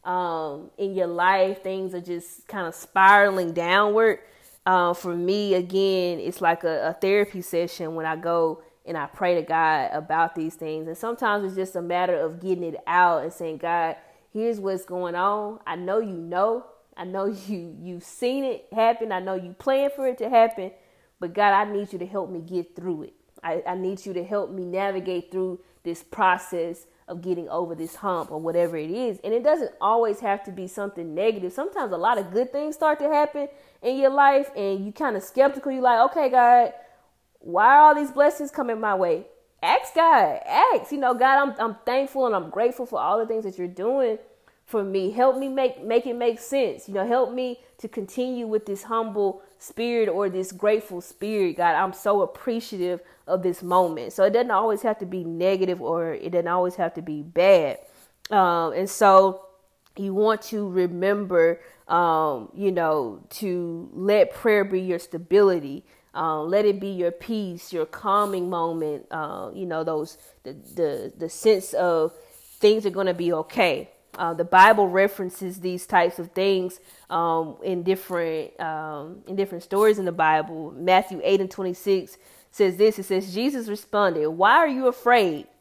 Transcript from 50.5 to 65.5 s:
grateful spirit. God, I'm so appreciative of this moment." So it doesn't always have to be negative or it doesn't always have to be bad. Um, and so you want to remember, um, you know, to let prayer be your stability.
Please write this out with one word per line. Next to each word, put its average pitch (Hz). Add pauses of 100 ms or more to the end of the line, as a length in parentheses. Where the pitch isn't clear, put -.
grateful 208
spirit. 196
God, 170
I'm 185
so 202
appreciative 185 (240)
of 180
this 175
moment." 175
So 196
it 202
doesn't 240
always 208
have 220
to 196
be 180
negative 180
or 165
it -
doesn't 170
always 180
have 175
to 165
be 151
bad. 170 (520)
Um, 170
and 190
so 190 (500)
you 196
want 214
to 208
remember, 180 (260)
um, 160
you 190
know, 151
to 175
let 196
prayer 208
be 190
your 175
stability. 175 (300)